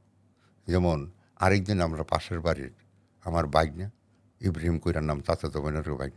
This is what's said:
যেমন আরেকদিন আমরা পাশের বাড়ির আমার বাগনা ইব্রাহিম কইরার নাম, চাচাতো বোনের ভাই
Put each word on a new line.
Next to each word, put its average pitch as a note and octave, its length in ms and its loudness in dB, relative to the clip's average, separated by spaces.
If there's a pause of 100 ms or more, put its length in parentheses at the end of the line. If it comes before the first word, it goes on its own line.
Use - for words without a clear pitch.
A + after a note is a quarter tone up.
(680)
যেমন F2 440 2 (240)
আরেকদিন F#2+ 460 2
আমরা D#2+ 220 0
পাশের - 360 -2
বাড়ির D2 320 -2 (520)
আমার E2+ 240 0
বাগনা D#2 440 0 (500)
ইব্রাহিম E2 380 0
কইরার D#2+ 240 0
নাম, D2+ 180 -2
চাচাতো D#2 400 -2
বোনের D2+ 320 -2
ভাই C2+ 240 -6